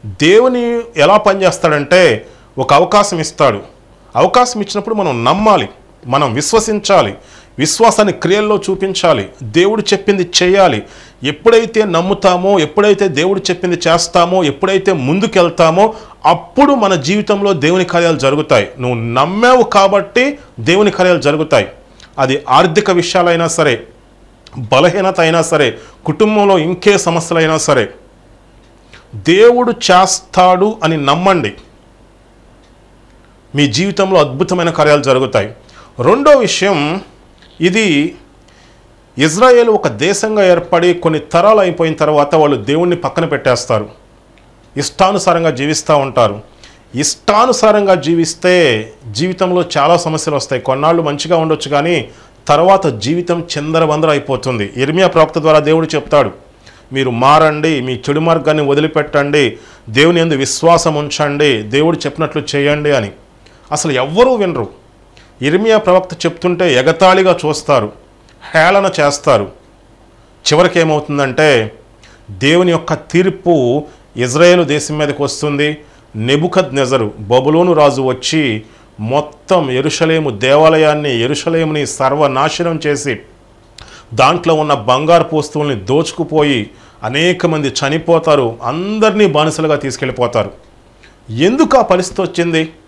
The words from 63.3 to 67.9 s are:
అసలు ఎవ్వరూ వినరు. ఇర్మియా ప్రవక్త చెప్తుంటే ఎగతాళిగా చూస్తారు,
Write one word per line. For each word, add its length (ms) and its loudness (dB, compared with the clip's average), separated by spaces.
అసలు 200 -4
ఎవ్వరూ 420 0
వినరు. 340 -4
ఇర్మియా 360 2
ప్రవక్త 480 0
చెప్తుంటే 480 -2
ఎగతాళిగా 640 2
చూస్తారు, 460 -2